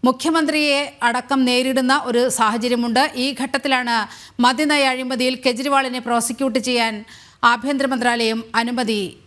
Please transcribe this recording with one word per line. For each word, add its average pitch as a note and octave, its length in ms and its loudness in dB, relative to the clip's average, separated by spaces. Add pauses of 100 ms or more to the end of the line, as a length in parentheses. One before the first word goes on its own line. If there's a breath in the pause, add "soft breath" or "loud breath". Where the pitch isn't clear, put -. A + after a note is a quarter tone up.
മുഖ്യമന്ത്രിയെ D4 960 0
അടക്കം B3 420 0
നേരിടുന്ന B3+ 600 2
ഒരു A#3+ 240 2
സാഹചര്യമുണ്ട്. A#3+ 880 0
ഈ B3+ 280 -2
ഘട്ടത്തിലാണ് B3 840 -2 (140)
മദ്യനയ C#4 420 2
അഴിമതിയിൽ B3+ 640 -2
കെജ്രിവാളിനെ C4 520 0
പ്രോസിക്യൂട്ട് A#3 600 -2
ചെയ്യാൻ A3+ 460 -2 (400 loud breath)
ആഭ്യന്തര B3+ 420 2
മന്ത്രാലയം A#3 580 0 (100)
അനുമതി A3+ 600 -2 (100)